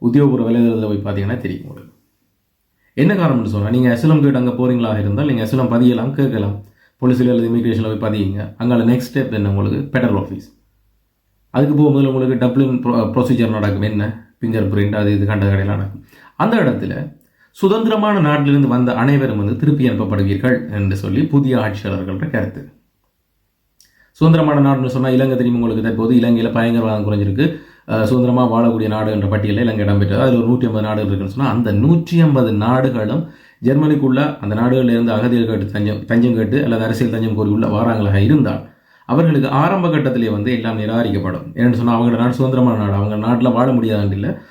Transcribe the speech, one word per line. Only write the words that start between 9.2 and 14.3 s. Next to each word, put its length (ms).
என்ன 180
உங்களுக்கு? 500
பெடரல் 200
ஆஃபீஸ். 280
அதுக்கு 260
போகும்போது 380
உங்களுக்கு 320
டப்ளின் 360
ப்ரொ-, 300
ப்ரொசீஜர் 380
நடக்கும். 320
என்ன? 600